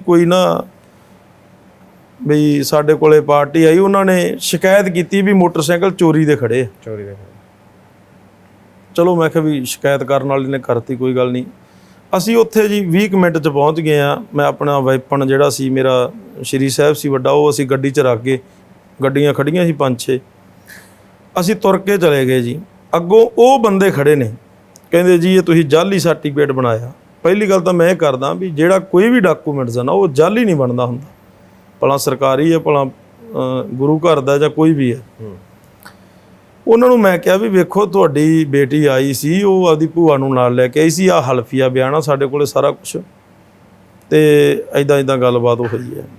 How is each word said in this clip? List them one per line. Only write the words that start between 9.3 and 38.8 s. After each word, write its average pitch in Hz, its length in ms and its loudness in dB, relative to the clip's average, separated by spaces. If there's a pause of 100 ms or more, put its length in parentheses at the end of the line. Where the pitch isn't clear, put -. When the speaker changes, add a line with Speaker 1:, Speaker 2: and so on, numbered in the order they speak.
Speaker 1:
ਕਿਹਾ 160 140 -2
ਵੀ 143 200 -2
ਸ਼ਿਕਾਇਤ 139 380 -2
ਕਰਨ 135 260 -2
ਵਾਲੇ 135 200 -2
ਨੇ 139 100 -4
ਕਰਤੀ, 127 380 -4
ਕੋਈ 127 200 -4
ਗੱਲ 127 160 -2
ਨਹੀਂ। 127 120 -6 (720)
ਅਸੀਂ 202 200 0
ਉੱਥੇ 220 320 0
ਜੀ 208 160 -2
ਵੀਹ 185 260 0
ਕੁ 196 80 0
ਮਿੰਟ 170 200 2
'ਚ 156 100 -2
ਪਹੁੰਚ 151 320 0
ਗਏ 151 200 0
ਆ। 143 220 -2 (120)
ਮੈਂ 143 120 0
ਆਪਣਾ 143 340 -2
ਵੈਪਨ 131 460 -2
ਜਿਹੜਾ 139 240 2
ਸੀ 135 200 -6
ਮੇਰਾ 131 420 0 (300)
ਸ਼੍ਰੀ 135 260 -2
ਸਾਹਿਬ 147 260 2
ਸੀ 143 140 -6
ਵੱਡਾ, 135 220 -2
ਉਹ 147 200 2
ਅਸੀਂ 139 160 -2
ਗੱਡੀ 135 240 -2
'ਚ 143 100 -2
ਰੱਖ 123 220 0
ਕੇ, 131 160 -2 (680)
ਗੱਡੀਆਂ 139 300 0
ਖੜੀਆਂ 160 320 -2
ਸੀ 165 60 -2
ਪੰਜ 135 280 -4
ਛੇ, 131 200 -4 (1200)
ਅਸੀਂ 196 160 -2
ਤੁਰ 190 220 0
ਕੇ 196 200 -2
ਚਲੇ 143 280 2
ਗਏ 127 160 0
ਜੀ। 127 180 -8 (360)
ਅੱਗੋਂ 208 420 2
ਉਹ 254 200 4
ਬੰਦੇ 196 320 2
ਖੜੇ 143 260 2
ਨੇ, 113 160 -4 (580)
ਕਹਿੰਦੇ 180 280 4
ਜੀ 185 160 2
ਇਹ 185 80 4
ਤੁਸੀਂ 165 220 2
ਜਾਅਲੀ 175 340 2
ਸਰਟੀਫਿਕੇਟ 147 540 -2
ਬਣਾਇਆ। 120 400 -2 (300)
ਪਹਿਲੀ 196 280 0
ਗੱਲ 190 100 2
ਤਾਂ 180 120 -2
ਮੈਂ 170 180 2
ਇਹ 185 60 0
ਕਰਦਾ 143 360 -2
ਵੀ 180 180 -6
ਜਿਹੜਾ 165 280 2
ਕੋਈ 190 300 2
ਵੀ 247 120 2
ਡਾਕੂਮੈਂਟਸ 143 580 -2
ਆ 123 40 -4
ਨਾ 139 100 -2
ਉਹ 190 160 2
ਜਾਅਲੀ 180 360 0
ਨਹੀਂ 180 120 0
ਬਣਦਾ 123 300 -2
ਹੁੰਦਾ, 123 160 -8 (800)
ਭਲਾ 135 160 0
ਸਰਕਾਰੀ 135 560 0
ਹੈ, 165 60 0
ਭਲਾ, 147 260 0
ਅਹ, 131 800 -8 (100)
ਗੁਰੂ 143 240 0
ਘਰ 156 220 2
ਦਾ 139 180 0
ਜਾਂ 147 120 0
ਕੋਈ 156 220 2
ਵੀ 131 220 -2
ਹੈ। 120 60 -12 (200)
Speaker 2:
ਹੂੰ। 104 160 -16 (1300)
Speaker 1:
ਉਹਨਾਂ 233 200 4
ਨੂੰ 247 120 4
ਮੈਂ 190 180 2
ਕਿਹਾ 180 180 0
ਵੀ 220 120 -2
ਵੇਖੋ 190 380 0
ਤੁਹਾਡੀ 160 580 0
ਬੇਟੀ 143 420 0